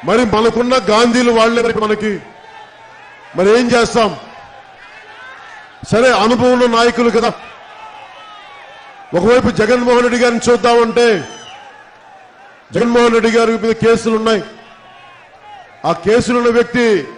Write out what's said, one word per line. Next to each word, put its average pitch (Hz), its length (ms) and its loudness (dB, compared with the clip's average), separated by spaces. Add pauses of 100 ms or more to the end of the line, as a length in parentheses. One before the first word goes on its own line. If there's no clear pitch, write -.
మరి 226 160 2 (100)
మనకున్న 233 420 0 (140)
గాంధీలు 240 480 2
వాళ్ళే 233 280 2
మరి 226 200 -2
మనకి. 214 260 -2 (1300)
మరి 190 200 2
ఏం 247 160 2
చేస్తాం? 226 380 0 (1800)
సరే, 233 180 2 (140)
అనుభవం 247 320 2
ఉన్న 247 120 2 (100)
నాయకులు 233 400 0
కదా. 220 140 0 (1900)
ఒకవైపు 240 340 2 (100)
జగన్మోహన్ 240 460 2
రెడ్డి 233 160 -2
గారిని 233 240 0
చూద్దామంటే 240 600 2 (1700)
జగన్మోహన్ 233 420 2
రెడ్డి 226 200 2
గారి 226 260 0
మీద 226 100 -2 (120)
కేసులు 226 340 0
ఉన్నాయి. 220 240 -2 (1500)
ఆ - 20 -2 (140)
కేసులున్న 240 540 2
వ్యక్తి 233 260 0 (320)